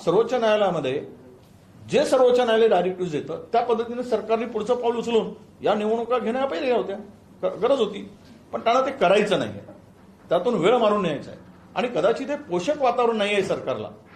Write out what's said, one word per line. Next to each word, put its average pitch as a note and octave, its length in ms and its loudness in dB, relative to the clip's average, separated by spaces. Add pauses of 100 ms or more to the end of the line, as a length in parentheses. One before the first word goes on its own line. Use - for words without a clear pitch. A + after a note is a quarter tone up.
सर्वोच्च A3 280 2
न्यायालयामध्ये G3 760 0 (800)
जे C4 160 4
सर्वोच्च B3+ 340 4
न्यायालय A3+ 280 4
डायरेक्टिव्ह F3+ 440 0
देतं D3+ 400 -6
त्या A#3 100 2
पद्धतीने A#3 420 -2
सरकारने A3+ 420 -2
पुढचं A3+ 300 -2
पाऊल A#3 220 -2
उचलून A3 300 0 (340)
या D#3 120 2
निवडणुका A3+ 460 -2
घेण्या A#3+ 260 -2
पाहिजे D4+ 280 -2
होत्या, G3 240 -2 (460)
ग-, - 180 -4
गरज C4 180 2
होती, G3 300 -4 (440)
पण - 60 -6
त्यांना A#3 220 2
ते C4+ 100 -2
करायचं G3 480 2
नाही, A2 120 -6 (760)
त्यातून A3+ 240 0
वेळ G#3 240 4
मारून G#3 240 2
न्यायचा C#3+ 300 -4
आहे. - 80 -18 (360)
आणि G#3+ 120 -2
कदाचित A3 400 0
हे C#4+ 80 -4
पोषक C#4+ 460 -4
वातावरण A#3+ 360 2
नाही G#3 160 0
आहे G3+ 100 2
सरकारला. B2+ 460 -4 (260)